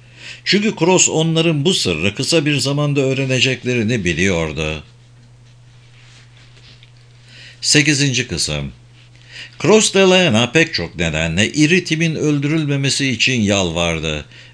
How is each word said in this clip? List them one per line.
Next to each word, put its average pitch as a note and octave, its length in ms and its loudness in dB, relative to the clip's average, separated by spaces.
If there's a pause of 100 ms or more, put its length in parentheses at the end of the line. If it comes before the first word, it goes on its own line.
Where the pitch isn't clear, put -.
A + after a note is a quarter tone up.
(460)
Çünkü G#3 340 0
Cross F3+ 300 4
onların D#3+ 560 0
bu F#3 80 2
sırrı F#2 420 -2
kısa D#3 300 0
bir D3 120 0
zamanda C#3+ 440 0
öğreneceklerini B2+ 1040 -2
biliyordu. D#2+ 800 -2 (2750)
Sekizinci C#3 640 0
kısım. D2 440 -4 (880)
Cross G#3 320 4
de G3 60 2
Leona F3 520 4
pek D#3+ 220 2
çok E2+ 220 -6
nedenle E2 560 0
iri E3 320 2
Tim'in D#3+ 320 -2
öldürülmemesi C#3+ 920 -2
için B2 320 0
yalvardı. E2+ 840 0 (280)